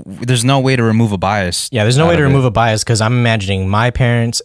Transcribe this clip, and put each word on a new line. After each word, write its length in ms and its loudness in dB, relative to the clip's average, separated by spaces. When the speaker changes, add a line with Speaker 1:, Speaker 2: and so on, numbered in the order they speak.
Speaker 1:
there's 400 -4
no 140 2
way 160 0
to 80 0
remove 300 2
a 60 -2
bias 520 -2
Speaker 2:
Yeah, 140 -2
there's 120 2
no 100 2
Speaker 1:
out 20 2
Speaker 2:
way 80 2
to 60 0
Speaker 1:
of 20 2
it. 80 2
Speaker 2:
remove 140 2
a 40 2
bias 320 0
'cause 180 0
I'm 120 0
imagining 560 0
my 240 0
parents 520 0